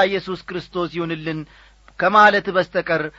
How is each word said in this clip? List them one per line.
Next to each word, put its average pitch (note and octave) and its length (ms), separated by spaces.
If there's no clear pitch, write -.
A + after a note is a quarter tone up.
ኢየሱስ F#3+ 380
ክርስቶስ F3 500
ይሁንልን D#3+ 480
ከማለት G3+ 520
በስተቀር E3+ 520